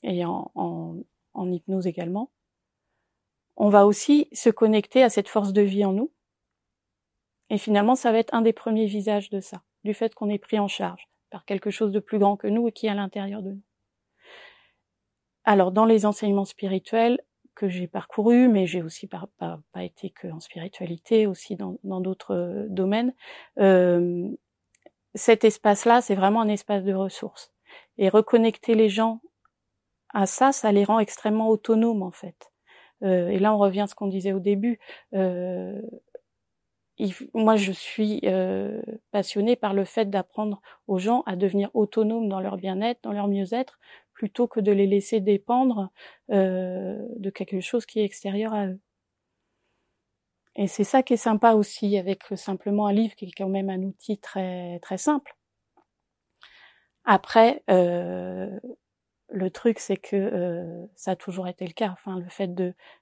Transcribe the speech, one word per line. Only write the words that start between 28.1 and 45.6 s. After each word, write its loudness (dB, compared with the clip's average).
reconnecter 4
les 6
gens -2
à 2
ça, 2
ça 0
les 6
rend 4
extrêmement -2
autonomes, 2
en -8
fait. -20
Euh, 2
et 0
là, 4
on 0
revient 4
à 0
ce -10
qu'on -6
disait -2
au -2
début. 0
Euh, -4
il -4
f-, -16
moi, 4
je 0
suis, -4
euh, -2
passionnée 0
par -4
le 0
fait -2
d'apprendre -4
aux -2
gens 0
à -6
devenir 0
autonomes 0
dans -4
leur -6
bien-être, -4
dans -8
leur -4
mieux-être, -4
plutôt -4
que -4
de 2
les 4
laisser 0
dépendre, 0